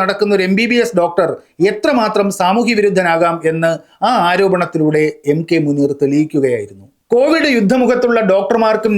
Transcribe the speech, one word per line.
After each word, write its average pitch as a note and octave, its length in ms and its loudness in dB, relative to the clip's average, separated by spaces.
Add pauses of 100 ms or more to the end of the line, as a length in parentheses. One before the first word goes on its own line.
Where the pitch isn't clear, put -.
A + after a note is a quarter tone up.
നടക്കുന്ന G3+ 360 -2
ഒരു F#3+ 120 0
എം F#3+ 100 0
ബി A#3 140 0
ബി A#3+ 100 2
എസ് A3 180 -4
ഡോക്ടർ E3+ 300 0 (400)
എത്രമാത്രം A3 580 0 (100)
സാമൂഹ്യ G#3 420 0
വിരുദ്ധനാകാം E3+ 560 0 (160)
എന്ന് E3 200 -2 (360)
ആ - 20 0 (200)
ആരോപണത്തിലൂടെ E3+ 760 0 (300)
എം D#3+ 140 -2
കെ E3+ 180 0
മുനീർ C#3+ 260 0 (100)
തെളിയിക്കുകയായിരുന്നു. C3+ 840 -2 (280)
കോവിഡ് D4 420 2
യുദ്ധമുഖത്തുള്ള A#3+ 640 2 (160)
ഡോക്ടർമാർക്കും G#3+ 640 0